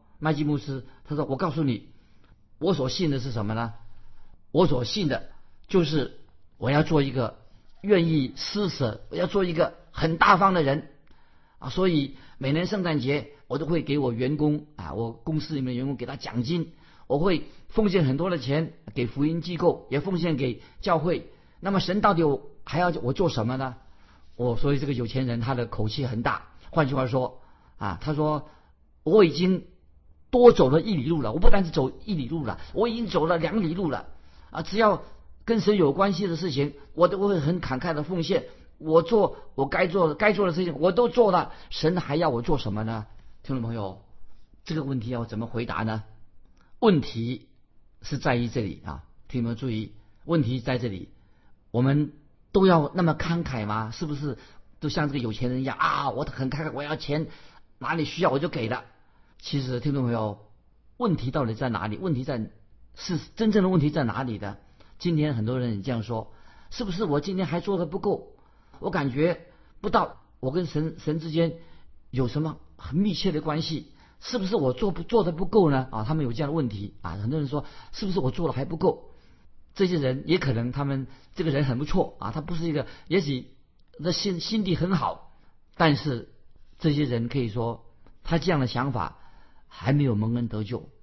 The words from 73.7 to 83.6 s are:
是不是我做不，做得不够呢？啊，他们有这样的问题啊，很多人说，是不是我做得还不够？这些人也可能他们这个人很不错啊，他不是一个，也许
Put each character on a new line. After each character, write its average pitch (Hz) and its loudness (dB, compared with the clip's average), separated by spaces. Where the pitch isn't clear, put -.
是 - -4
不 190 -2
是 190 0
我 135 2
做 196 0
不， 165 -6
做 208 4
得 170 0
不 170 -2
够 185 6
呢？ 131 2
啊， 110 -4
他 123 -2
们 156 0
有 120 -2
这 113 -4
样 139 -4
的 - -2
问 143 0
题 101 -8
啊， 82 -10
很 101 -4
多 156 -2
人 139 -2
说， 143 -4
是 - -8
不 185 -2
是 180 0
我 135 0
做 165 -2
得 131 -4
还 135 -4
不 165 -6
够？ - 0
这 196 2
些 175 0
人 135 -2
也 175 4
可 135 0
能 117 -2
他 139 -4
们 135 -4
这 175 -4
个 160 0
人 139 2
很 127 0
不 151 -4
错 - 0
啊， 101 -6
他 156 -6
不 165 -8
是 165 -4
一 165 -2
个， 139 -2
也 180 2
许 139 -2